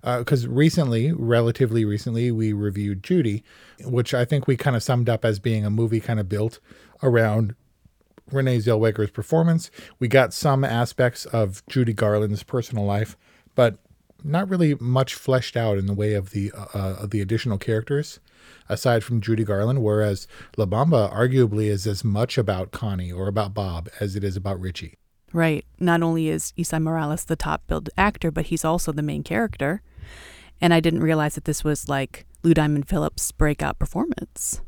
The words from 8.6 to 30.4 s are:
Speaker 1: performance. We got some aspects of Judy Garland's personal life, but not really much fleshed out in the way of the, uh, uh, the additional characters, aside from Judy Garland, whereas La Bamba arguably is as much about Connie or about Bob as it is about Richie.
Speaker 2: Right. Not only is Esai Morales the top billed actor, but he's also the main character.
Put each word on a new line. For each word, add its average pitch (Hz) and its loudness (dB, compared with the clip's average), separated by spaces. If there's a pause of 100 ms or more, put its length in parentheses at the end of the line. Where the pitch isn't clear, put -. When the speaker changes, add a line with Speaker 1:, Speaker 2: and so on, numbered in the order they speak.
Speaker 1:
performance. 165 2 (280)
We 123 0
got 127 6
some 135 2
aspects 120 0
of 104 -2
Judy 120 0
Garland's 104 0
personal 113 -4
life, 101 -2 (380)
but 120 4 (440)
not 170 -2
really 170 2
much 127 0
fleshed - -2
out 113 0
in 95 0
the 101 0
way 104 0
of 98 -4
the, 101 -4
uh, 101 -16
uh, 95 -4
the 101 -2
additional 104 -2
characters, 117 -4 (480)
aside 117 0
from 120 -2
Judy 110 0
Garland, 107 0
whereas 104 0 (300)
La 110 2
Bamba 113 2
arguably 113 2
is 98 -2
as 101 -4
much 110 0
about 95 -2
Connie 90 -6
or 95 -4
about 101 -2
Bob 92 -4 (100)
as 101 -4
it 101 -4
is 95 -2
about 98 -4
Richie. 90 -10 (340)
Speaker 2:
Right. 165 0 (140)
Not 170 2
only 165 0
is 156 -4
Esai 165 -2
Morales 160 -2
the 165 -2
top - -6
billed 156 -4
actor, 190 0
but 151 -4
he's 165 -4
also 165 0
the 147 -4
main 147 -4
character. 190 -2 (760)